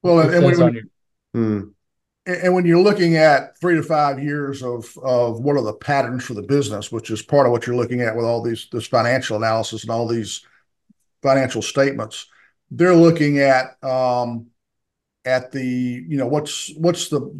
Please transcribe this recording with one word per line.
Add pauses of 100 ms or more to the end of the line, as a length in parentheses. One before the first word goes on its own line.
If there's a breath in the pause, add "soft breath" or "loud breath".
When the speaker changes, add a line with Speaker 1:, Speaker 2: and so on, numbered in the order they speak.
Speaker 1:
Well,
and,
and
Speaker 2:
Depends
Speaker 1:
when,
Speaker 2:
on
your (500)
Speaker 3:
Hmm. (580)
Speaker 1:
and,
and
when
you're
looking
at
three
to
five
years
of, (160)
of
what
are
the
patterns
for
the
business,
which
is
part
of
what
you're
looking
at
with
all
these,
this
financial
analysis
and
all
these (760 soft breath)
financial
statements, (420 soft breath)
they're
looking
at,
um, (760)
at
the,
you
know,
what's,
what's
the,